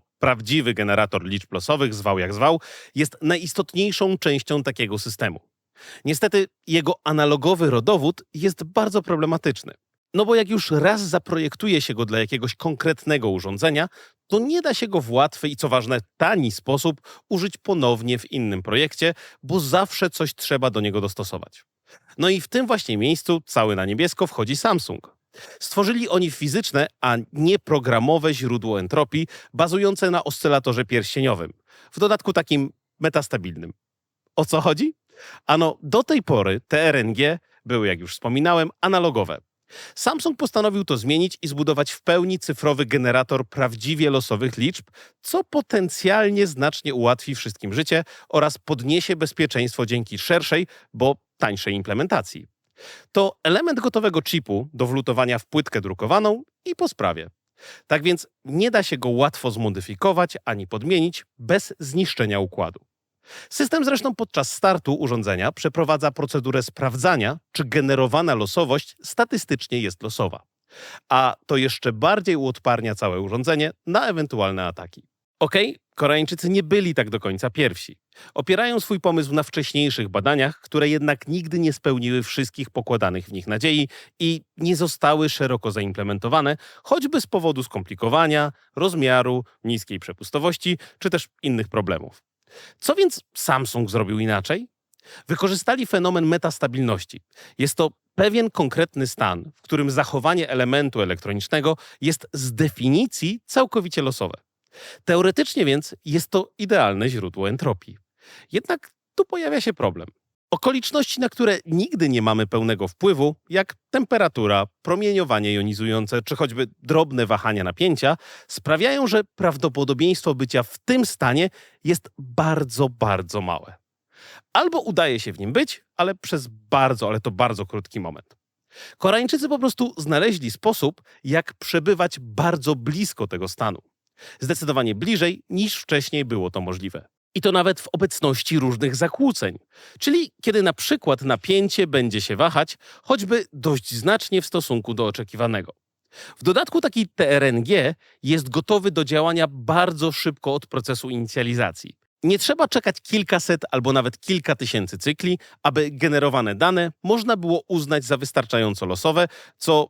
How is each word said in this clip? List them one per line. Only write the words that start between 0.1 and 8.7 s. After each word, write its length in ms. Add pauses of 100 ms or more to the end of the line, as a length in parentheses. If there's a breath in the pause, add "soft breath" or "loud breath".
prawdziwy 540
generator 520
liczb 280
losowych, 400
zwał 260
jak 140
zwał, 260 (360 loud breath)
jest 260
najistotniejszą 960
częścią 460
takiego 360
systemu. 400 (680 loud breath)
Niestety 420 (200)
jego 360
analogowy 680
rodowód 540 (100)
jest 300
bardzo 380